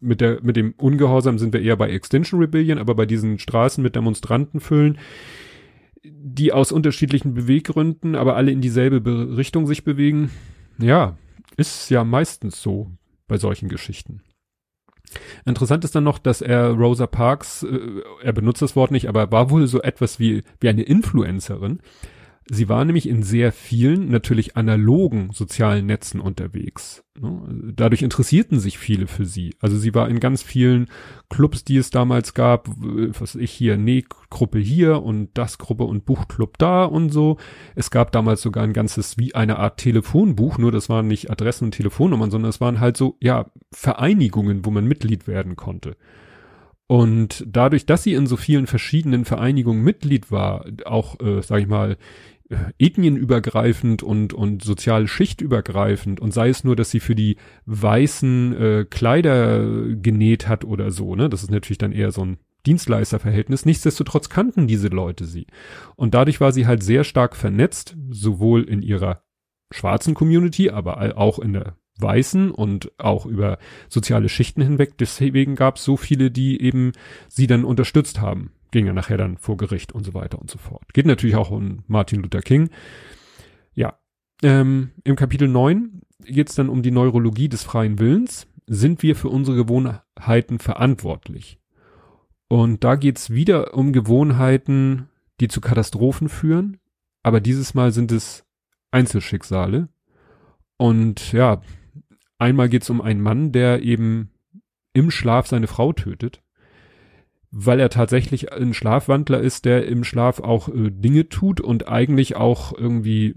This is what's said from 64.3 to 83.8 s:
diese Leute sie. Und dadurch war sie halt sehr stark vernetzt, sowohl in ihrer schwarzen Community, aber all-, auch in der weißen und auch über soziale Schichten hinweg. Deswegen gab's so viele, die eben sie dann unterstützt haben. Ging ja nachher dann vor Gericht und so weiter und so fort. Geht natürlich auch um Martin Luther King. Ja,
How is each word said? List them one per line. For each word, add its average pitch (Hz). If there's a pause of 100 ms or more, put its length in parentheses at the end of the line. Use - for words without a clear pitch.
diese 104
Leute 90
sie. 82 (480)
Und 117
dadurch 135
war 139
sie 127
halt 113
sehr 117
stark 123
vernetzt, 110 (140)
sowohl 107
in 101
ihrer 95 (480)
schwarzen -
Community, 165
aber -
all-, 107
auch 107
in 107
der 95 (200)
weißen 131
und 101
auch 101
über 101 (320)
soziale 110
Schichten -
hinweg. 139
Deswegen 135
gab's 131
so 139
viele, 131
die 131
eben 127 (360)
sie 131
dann 120
unterstützt 123
haben. 95 (200)
Ging 110
ja 95
nachher 92
dann 95
vor -
Gericht -
und 104
so 95
weiter -
und -
so -
fort. -
Geht 135
natürlich 117
auch 95
um 98
Martin 107
Luther 92
King. 156 (1040)
Ja, - (460)